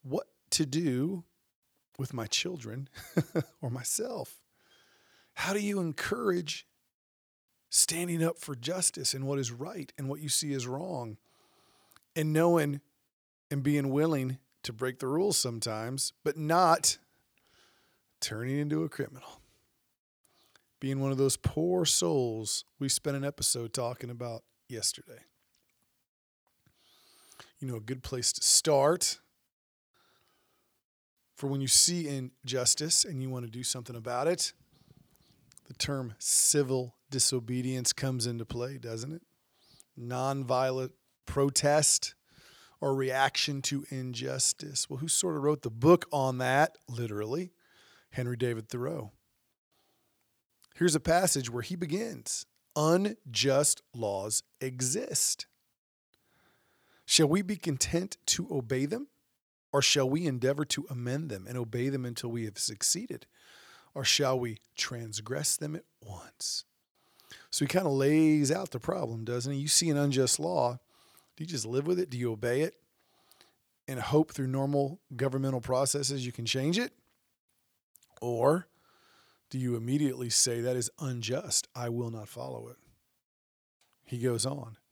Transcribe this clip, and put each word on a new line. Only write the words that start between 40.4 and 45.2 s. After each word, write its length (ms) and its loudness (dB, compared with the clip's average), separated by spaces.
protest 920 4
or 160 2
reaction 680 2
to 260 -2
injustice. 1000 -2
Well, 100 -6
who 100 -4
sort 260 0